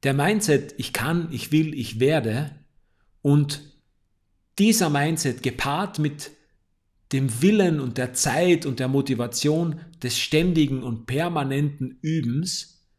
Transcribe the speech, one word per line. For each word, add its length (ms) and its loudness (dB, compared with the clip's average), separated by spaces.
Der 100 0
Mindset, 640 0
ich 140 -6
kann, 400 -2
ich 220 -6
will, 200 2
ich 280 -6
werde, 520 0
und 400 2
dieser 300 4
Mindset 540 0
gepaart 540 -4
mit 340 -4
dem 280 -2
Willen 380 4
und 180 -6
der 160 -4
Zeit 520 2
und 140 -4
der 80 -2
Motivation 920 0
des 160 -4
ständigen 680 2
und 220 -6
permanenten 960 -2
Übens 840 -4